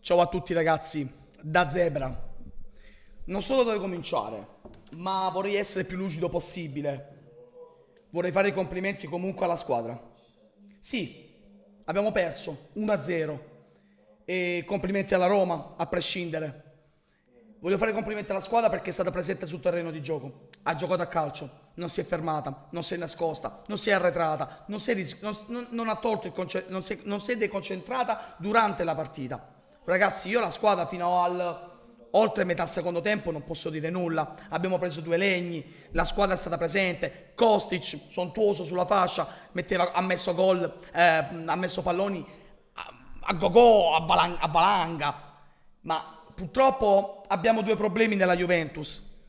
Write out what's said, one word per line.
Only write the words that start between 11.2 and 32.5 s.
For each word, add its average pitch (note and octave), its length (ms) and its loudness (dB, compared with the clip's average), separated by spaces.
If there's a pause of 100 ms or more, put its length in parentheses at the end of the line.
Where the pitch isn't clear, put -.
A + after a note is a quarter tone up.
abbiamo G3+ 260 0
perso E3+ 600 -4
uno G#3+ 180 -4
a G3 100 2
zero D#3 440 -4 (800)
e F3 420 -2
complimenti G3 480 -2
alla F3+ 120 4
Roma, F3+ 500 2
a E3+ 100 -2
prescindere. D#3+ 760 -4 (960)
Voglio F#3 180 0
fare A3 140 2
complimenti G3+ 400 -4
alla F#3+ 80 0
squadra A3+ 280 2
perché F3+ 220 -4
è - 20 -2
stata F3+ 200 0
presente F3 340 -4
sul D#3 140 -8
terreno E3+ 320 -2
di D#3 100 -8
gioco, C#3 460 -8 (160)
ha E3 100 0
giocato E3+ 280 -2
a E3+ 40 -4
calcio, - 680 -6
non E3+ 120 -8
si G3 120 -4
è D#3 40 -4
fermata, D#3 680 -4
non E3+ 100 -6
si F3+ 120 -6
è - 20 -6
nascosta, E3 720 -6
non G#3 100 -4
si - 120 0
è - 20 6
arretrata, E3+ 720 0
non G3+ 140 -8
si - 100 -2
è A#3 40 4
ris-, F#3 260 -4
non G#3 160 -6
s-, - 100 -10
non, A#3+ 240 -8
non A#3 180 -4
ha G#3+ 60 0
tolto A3 320 -2
il F3 60 -8
conce-, F#3 340 -4
non F#3 160 -6
si - 120 -6
è, - 100 -12
non G3+ 160 -4
si G#3 100 -6
è B3 60 0
deconcentrata G#3 1040 -4
durante G3+ 440 2
la D#3+ 140 -2
partita. C3+ 580 -10 (280)
Ragazzi, F#3 460 2
io A3+ 120 0
la F#3+ 100 -2
squadra F#3+ 360 2
fino F3 380 0
al, F3 460 -4 (400)
oltre G#3 340 4
metà F3 220 0